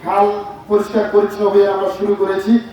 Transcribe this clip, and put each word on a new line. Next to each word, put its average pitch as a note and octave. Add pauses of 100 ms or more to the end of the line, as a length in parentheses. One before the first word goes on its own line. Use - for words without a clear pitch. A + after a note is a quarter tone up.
খাল G3+ (420)
পরিষ্কার G#3
পরিচ্ছন্ন G#3
অভিযান G3
আমরা F#3+ (100)
শুরু G3+
করেছি। G3 (120)